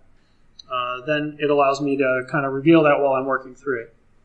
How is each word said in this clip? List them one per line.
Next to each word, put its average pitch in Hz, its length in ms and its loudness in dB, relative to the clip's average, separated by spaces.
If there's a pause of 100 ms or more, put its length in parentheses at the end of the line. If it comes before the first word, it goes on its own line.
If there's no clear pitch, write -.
(720)
uh, 123 340 -6
then 151 340 -4
it 147 100 0
allows 143 320 2
me 139 160 -2
to 131 320 0
kind 143 160 -2
of 135 80 -4
reveal 156 300 4
that 147 160 4
while 139 140 0
I'm 131 120 -2
working 131 300 -6
through 127 260 -6
it. 117 120 -18 (320)